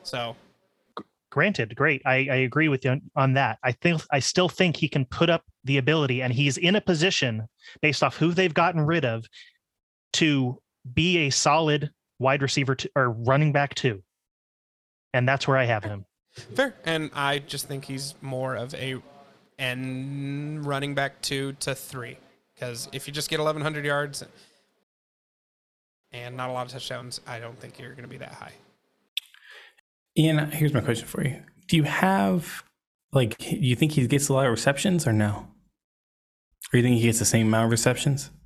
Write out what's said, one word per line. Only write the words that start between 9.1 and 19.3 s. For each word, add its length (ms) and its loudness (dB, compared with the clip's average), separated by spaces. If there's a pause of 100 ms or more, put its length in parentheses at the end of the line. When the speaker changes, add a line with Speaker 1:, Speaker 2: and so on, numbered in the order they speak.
Speaker 2:
to 480 2 (320)
be 340 2
a 20 0
solid 600 2 (280)
wide 220 2
receiver 340 0
t-, 200 -8
or 160 2
running 400 4
back 240 0
two. 280 -2 (1080)
And 140 2
that's 200 0
where 100 4
I 80 4
have 180 0
him. 220 -8 (500)
Speaker 1:
Fair. 180 0 (120)
And 280 -2
I 260 0
just 280 -10
think 180 -8
he's 360 -10
more 340 -6
of 200 -8
a 260 -8 (580)